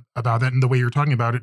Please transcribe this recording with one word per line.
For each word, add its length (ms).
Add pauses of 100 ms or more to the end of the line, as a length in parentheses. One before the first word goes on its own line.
(160)
about 260
that, 120
and 80
the 60
way 100
you're 140
talking 220
about 200
it, 100